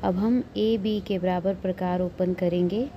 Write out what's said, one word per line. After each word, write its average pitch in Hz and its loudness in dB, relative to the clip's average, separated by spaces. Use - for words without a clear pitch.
अब 190 0
हम 226 2
एबी 214 0
के 196 -4
बराबर 180 0
प्रकार 185 -2
ओपन 180 0
करेंगे 180 0